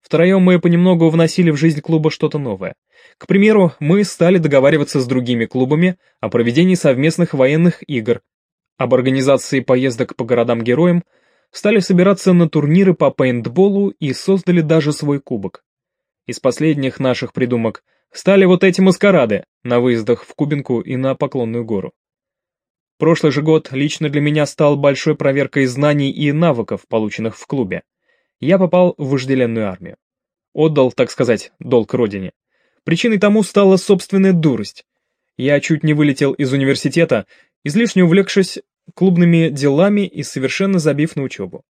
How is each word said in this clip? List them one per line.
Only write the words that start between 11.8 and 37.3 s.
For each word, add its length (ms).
на 160
турниры 460
по 160
пейнтболу 800
и 220
создали 480
даже 320
свой 280
кубок. 440
Из 140
последних 600
наших 320
придумок 520
стали 340
вот 200
эти 160
маскарады 640
на 180
выездах 440
в 100
Кубинку 460
и 160
на 180
Поклонную 500
гору. 280
Прошлый 340
же 80
год 320
лично 380
для 100
меня 260
стал 300
большой 400
проверкой 500
знаний 440
и 220
навыков, 560
полученных 500
в 80
клубе. 360
Я 180
попал 400
в 120
вожделенную 580
армию. 280
Отдал, 380
так 180
сказать, 480
долг 360
родине. 380
Причиной 340
тому 240
стала 340
собственная 560
дурость. 520
Я 240
чуть 220
не 120
вылетел 380
из 200
университета, 760